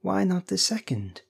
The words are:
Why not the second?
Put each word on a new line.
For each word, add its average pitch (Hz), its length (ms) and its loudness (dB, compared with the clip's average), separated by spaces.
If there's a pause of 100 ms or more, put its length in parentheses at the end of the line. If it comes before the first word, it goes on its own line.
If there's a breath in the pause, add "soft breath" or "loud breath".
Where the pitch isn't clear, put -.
Why 190 220 2
not 180 240 2
the 196 100 -2
second? 117 720 -2